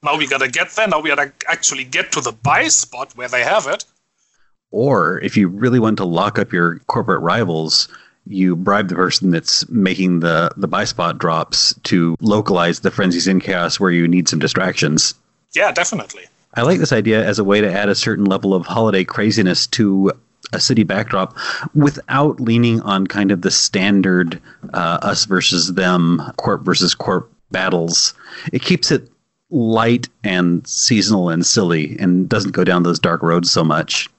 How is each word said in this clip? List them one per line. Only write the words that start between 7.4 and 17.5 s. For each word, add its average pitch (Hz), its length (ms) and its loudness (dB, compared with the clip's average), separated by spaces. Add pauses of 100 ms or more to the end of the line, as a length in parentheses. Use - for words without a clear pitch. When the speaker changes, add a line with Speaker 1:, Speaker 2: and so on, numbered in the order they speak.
Speaker 2:
you 92 300 0
bribe 101 320 0
the 87 80 -4
person 90 340 0
that's - 380 -2
making 92 520 0
the, 82 360 0
the 98 100 -4
buy 92 180 -2
spot 85 340 -4
drops - 560 0 (100)
to 85 360 2
localize 101 600 0
the 95 100 0
frenzies 87 380 0
in 95 100 4
chaos 87 400 -2
where 95 140 2
you 85 160 2
need 87 200 2
some 80 120 -2
distractions. 80 720 0 (380)
Speaker 1:
Yeah, 175 180 0
definitely. 123 540 -6 (300)
Speaker 2:
I 117 80 0
like 165 160 2
this - 140 0
idea 110 320 2
as 101 140 0
a 107 60 2
way 101 160 4